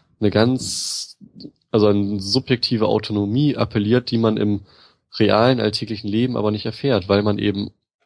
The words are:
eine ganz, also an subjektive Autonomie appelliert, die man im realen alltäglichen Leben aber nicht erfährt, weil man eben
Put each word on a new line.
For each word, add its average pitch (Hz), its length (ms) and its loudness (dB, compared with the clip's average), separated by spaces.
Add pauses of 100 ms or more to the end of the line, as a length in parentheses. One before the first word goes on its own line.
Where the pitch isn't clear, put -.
(200)
eine 104 100 2
ganz, - 880 -2 (540)
also 107 160 4
an 101 320 0
subjektive 117 680 0
Autonomie 107 720 0
appelliert, 107 540 0
die 117 80 0
man 110 180 2
im 104 240 0 (560)
realen 113 420 4
alltäglichen 107 480 -4
Leben 117 300 0
aber 107 140 0
nicht 107 160 -4
erfährt, 110 420 -2
weil 101 140 4
man 104 160 0
eben 101 320 -2 (340)